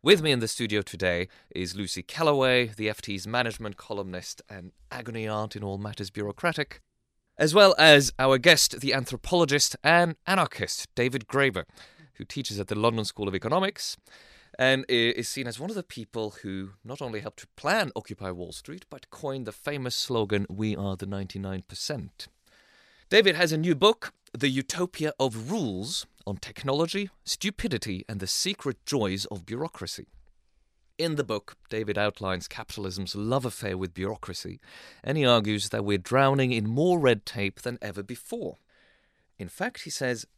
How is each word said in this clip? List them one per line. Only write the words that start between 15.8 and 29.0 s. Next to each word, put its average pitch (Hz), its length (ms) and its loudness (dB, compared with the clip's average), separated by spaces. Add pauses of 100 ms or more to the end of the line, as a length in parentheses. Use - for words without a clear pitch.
people 110 600 -10
who 95 300 -8 (100)
not 127 180 -12
only 110 200 -8
helped - 180 -12
to - 160 -20
plan 175 400 -2
Occupy 101 340 -8
Wall 87 220 -8
Street, - 400 -16
but - 180 -18
coined 135 380 -8
the 107 40 -8
famous 135 440 -6
slogan, 104 520 0
"We 107 280 -2
are 98 200 -4
the 95 120 -8
ninety-nine 98 600 -6
percent." - 600 -10 (840)
David 190 260 6
has 165 160 2
a 156 60 2
new 165 160 2
book, 196 400 4 (200)
The 135 160 2
Utopia 151 680 -2
of 117 320 -2
Rules, 123 540 -4 (220)
on 98 100 -6
technology, 165 720 -4 (120)
stupidity, 131 840 -4
and 104 100 -8
the 95 60 -6
secret - 580 -4
joys 98 420 -2